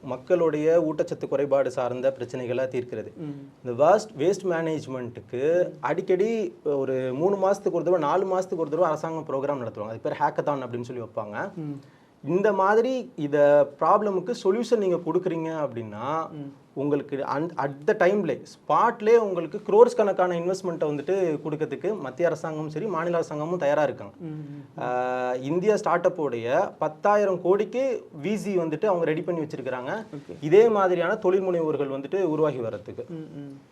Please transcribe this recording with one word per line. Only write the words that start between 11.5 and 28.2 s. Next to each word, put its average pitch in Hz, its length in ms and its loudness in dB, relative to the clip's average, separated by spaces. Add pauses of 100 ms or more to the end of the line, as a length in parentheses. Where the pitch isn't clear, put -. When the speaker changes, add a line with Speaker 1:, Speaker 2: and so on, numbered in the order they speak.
Speaker 2:
ம். 147 260 -8 (440)
Speaker 1:
இந்த 202 280 2
மாதிரி 220 640 2
இத 143 520 6 (120)
ப்ராப்ளமுக்கு 190 540 2 (100)
சொல்யூஷன் 226 320 2
நீங்க 185 200 2
கொடுக்குறீங்க 165 720 -2
அப்படின்னா, 117 640 -6
Speaker 2:
ம். 143 220 -12 (220)
Speaker 1:
உங்களுக்கு 139 500 -2
அந்-, 156 320 -2
at 139 140 0 (160)
the 214 80 4
டைம்ல, 185 480 2
ஸ்பாட்லயே 214 760 2
உங்களுக்கு 185 500 0
க்ரோர்ஸ் 226 300 8
கணக்கான 185 420 2
இன்வெஸ்ட்மெண்ட்டை 175 500 -2
வந்துட்டு 151 560 0
கொடுக்கறதுக்கு 156 560 -4
மத்திய 143 280 0
அரசாங்கமும் 156 420 -4
சரி, 156 160 -6
மாநில 170 300 -2
அரசாங்கமும் 160 420 -2
தயாரா 147 240 2
இருக்காங்க. 113 380 -4
Speaker 2:
ம், 170 60 -12
ம், 147 360 -12 (140)
ம். - 40 -10
Speaker 1:
ஆ, 127 540 -2
இந்தியா 170 420 0
ஸ்டார்ட் 175 300 2
அப் 180 140 0
உடைய 135 580 0
பத்தாயிரம் 190 600 2
கோடிக்கு 214 640 0 (180)